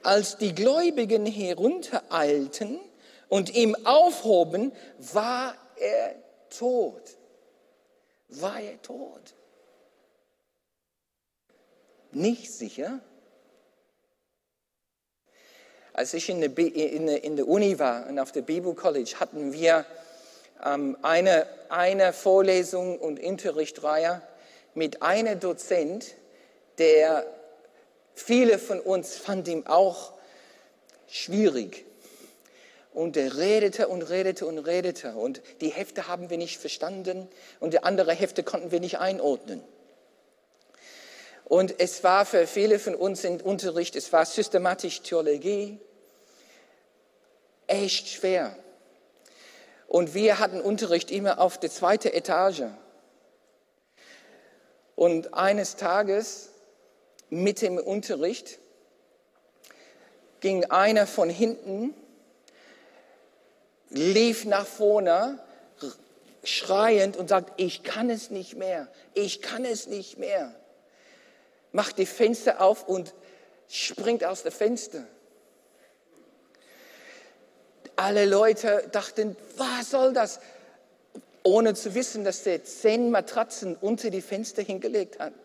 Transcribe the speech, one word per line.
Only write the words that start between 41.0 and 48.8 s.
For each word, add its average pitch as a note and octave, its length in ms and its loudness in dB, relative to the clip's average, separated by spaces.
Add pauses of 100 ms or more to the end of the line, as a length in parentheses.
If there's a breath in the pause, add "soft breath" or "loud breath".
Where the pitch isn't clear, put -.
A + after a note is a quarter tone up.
Und F3+ 340 2
es F3+ 240 0
war F#3+ 220 6
für F3 200 4
viele G#3 320 4
von F#3 180 -4
uns F#3+ 280 -2
im F3 180 -4
Unterricht, F3+ 540 -4
es - 180 -4
war D#3+ 120 6
systematisch F#3 760 -2
Theologie, F3 760 -2 (1900 soft breath)
echt F#3+ 420 -2
schwer. E3+ 480 -2 (1300 loud breath)